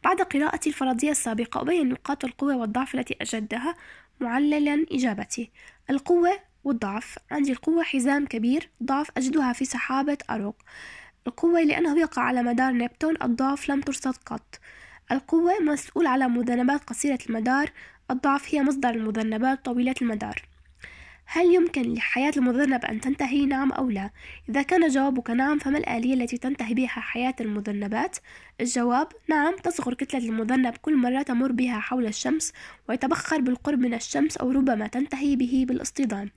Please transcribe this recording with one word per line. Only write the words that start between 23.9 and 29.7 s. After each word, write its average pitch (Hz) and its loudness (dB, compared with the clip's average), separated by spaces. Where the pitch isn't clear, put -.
لا؟ 196 -4
إذا 262 0
كان 330 4
جوابك 269 0
نعم، 269 2
فما 285 0
الآلية 247 0
التي 247 -2
تنتهي 247 -2
بها 254 2
حياة 240 -4
المذنبات؟ 208 -4
الجواب: 247 2
نعم، 311 2
تصغر 294 -4